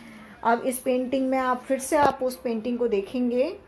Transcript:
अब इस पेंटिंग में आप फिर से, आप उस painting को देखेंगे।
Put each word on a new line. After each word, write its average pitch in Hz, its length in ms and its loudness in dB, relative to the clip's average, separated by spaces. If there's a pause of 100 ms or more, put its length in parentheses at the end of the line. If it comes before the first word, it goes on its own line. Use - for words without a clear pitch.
(440)
अब 233 220 2
इस 254 120 -2
पेंटिंग 262 500 0
में 262 100 2
आप 254 300 0
फिर 269 100 2
से, 277 180 0
आप 285 260 4
उस 254 140 -2
painting 233 420 -4
को 240 100 0
देखेंगे। 247 800 0